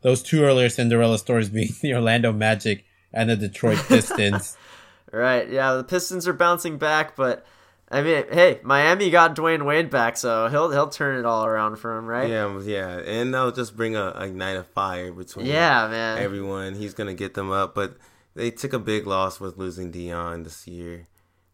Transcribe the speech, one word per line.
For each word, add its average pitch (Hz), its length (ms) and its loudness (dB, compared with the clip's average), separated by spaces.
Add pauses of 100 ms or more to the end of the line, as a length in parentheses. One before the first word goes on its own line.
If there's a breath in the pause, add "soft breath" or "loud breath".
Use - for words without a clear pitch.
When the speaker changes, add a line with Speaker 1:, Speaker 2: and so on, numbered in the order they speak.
Speaker 1:
Those 127 220 2
two 156 200 2
earlier 127 260 6
Cinderella 117 500 2
stories 113 300 0
being 110 260 -2
<laughs> - 60 -12
the 143 120 0
Orlando 117 380 4
Magic 107 540 0 (280)
and 113 160 0
the 117 60 4
Detroit 104 420 0
Speaker 2:
<laughs> - 100 -4
Speaker 1:
Pistons. 104 680 2 (540 loud breath)
Speaker 2:
Right, 123 380 0
yeah, 135 240 2
the 131 100 -2
Pistons 180 440 -4
are 180 60 0
bouncing 170 440 2
back, 156 380 0
but, 127 280 -2 (460 soft breath)
I 143 140 0
mean, 156 280 2
hey, 170 300 8
Miami 156 480 4
got 165 260 6
Dwayne 156 300 0
Wade 151 240 2
back, 117 280 0
so 113 320 0
he'll, 147 200 2
he'll 143 200 2
turn 139 280 -4
it 120 80 -4
all 110 220 2
around 107 300 0
for 113 200 -8
him, 113 80 -10
right? 117 240 -2
Speaker 3:
Yeah, 104 320 -4
yeah, 95 380 -6
and 120 340 -4
they'll 131 180 0
just 117 240 -8
bring 110 200 -2
a, 98 140 -2 (120)
ignite 95 340 -6
a 92 80 -6
fire 92 480 -6
between 92 360 -10
Speaker 2:
Yeah, 143 400 2
man. 113 320 -4
Speaker 3:
everyone. 98 560 -6
He's 101 180 -10
gonna 101 220 -8
get 95 180 -8
them 95 160 -6
up, 95 240 -2
but 98 240 -6 (380 soft breath)
they 117 160 -4
took 135 200 -10
a 127 60 -4
big 104 300 -4
loss 95 320 -2
with 95 180 -10
losing 92 320 -8
Dion 85 540 -8
this - 240 -18
year. 85 400 -14 (460)